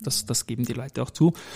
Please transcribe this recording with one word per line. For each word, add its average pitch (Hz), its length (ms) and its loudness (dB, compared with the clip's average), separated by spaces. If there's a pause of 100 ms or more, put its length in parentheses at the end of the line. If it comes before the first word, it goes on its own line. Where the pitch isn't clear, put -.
Das, - 240 -2
das - 200 -2
geben 123 180 -2
die 120 80 0
Leute 123 320 -4
auch 123 80 -4
zu. 165 220 6 (220)